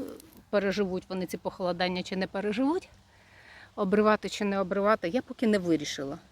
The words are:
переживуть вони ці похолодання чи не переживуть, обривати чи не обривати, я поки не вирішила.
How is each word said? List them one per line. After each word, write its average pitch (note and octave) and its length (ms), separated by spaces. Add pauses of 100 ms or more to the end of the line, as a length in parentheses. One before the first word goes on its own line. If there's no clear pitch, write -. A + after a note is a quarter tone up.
(500)
переживуть F#3+ 600
вони F#3 160
ці F#3 120
похолодання F3+ 640
чи - 120
не F#3 120
переживуть, A3 640 (880)
обривати G#3 540
чи - 160
не G3 140
обривати, G3 500
я A#3+ 120
поки - 260
не G#3 100
вирішила. D#3 600 (140)